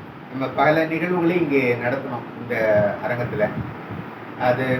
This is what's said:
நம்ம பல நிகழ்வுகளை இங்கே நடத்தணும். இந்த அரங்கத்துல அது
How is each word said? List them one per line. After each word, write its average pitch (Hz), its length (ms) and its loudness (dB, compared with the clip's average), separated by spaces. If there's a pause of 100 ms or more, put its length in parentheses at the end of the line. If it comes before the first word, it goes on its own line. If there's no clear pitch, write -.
(260)
நம்ம 131 280 -4
பல 151 300 4
நிகழ்வுகளை 170 520 2
இங்கே 143 260 4 (120)
நடத்தணும். 123 500 -2 (100)
இந்த 120 200 -6 (460)
அரங்கத்துல - 440 -2 (960)
அது 127 240 2 (160)